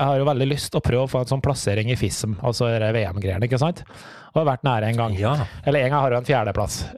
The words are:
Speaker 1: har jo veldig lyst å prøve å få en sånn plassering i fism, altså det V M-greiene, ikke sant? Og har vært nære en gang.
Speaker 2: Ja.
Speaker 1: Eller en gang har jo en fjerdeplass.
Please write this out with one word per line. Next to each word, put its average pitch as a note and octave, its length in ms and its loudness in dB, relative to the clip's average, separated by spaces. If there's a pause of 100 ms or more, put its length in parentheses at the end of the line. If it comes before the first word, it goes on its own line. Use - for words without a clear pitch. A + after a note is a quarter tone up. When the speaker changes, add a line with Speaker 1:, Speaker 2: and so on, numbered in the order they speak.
Speaker 1:
har C#3 160 2
jo - 80 0
veldig C3+ 180 2
lyst D3 300 -2
å - 20 2
prøve B2+ 240 2
å C3 60 -4
få B2+ 160 0
en - 80 -4
sånn C3+ 100 0
plassering G#2+ 480 0
i A#2 60 2
fism, G#2 420 -2
altså A#2+ 380 0
det A2 160 2
V A2+ 160 0
M-greiene, G2 400 -2
ikke C3 100 2
sant? E3+ 220 0 (520)
Og D#3+ 60 4
har D#3+ 60 2 (100)
vært - 100 -8
nære A2 220 2
en A#2 100 0
gang. A2+ 160 0
Speaker 2:
Ja. G#2 180 2 (300)
Speaker 1:
Eller C#3+ 220 2
en C3 80 0
gang D3 100 2
har C3+ 80 2
jo A#2+ 80 2
en B2 80 -2
fjerdeplass. G#2+ 540 0 (180)